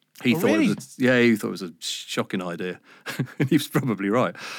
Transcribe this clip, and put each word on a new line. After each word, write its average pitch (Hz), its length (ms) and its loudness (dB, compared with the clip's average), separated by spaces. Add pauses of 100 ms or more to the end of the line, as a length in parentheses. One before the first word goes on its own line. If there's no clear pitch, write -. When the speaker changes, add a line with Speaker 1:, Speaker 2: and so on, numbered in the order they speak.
(240)
Speaker 1:
He 120 100 4
Speaker 2:
Oh, 170 60 2
Speaker 1:
thought 117 80 4
it - 60 4
Speaker 2:
really? 311 200 4
Speaker 1:
was - 240 -10
a, - 60 -2
yeah, 123 160 4
he 120 160 6
thought 110 120 -6
it - 20 -4
was 90 120 -8
a 85 160 -8
shocking - 640 -6
idea. 90 380 -8 (260)
<laughs> - 120 -8 (200)
And 131 120 0
he 170 60 6
was - 120 0
probably 101 400 -2
right. 104 260 2 (240)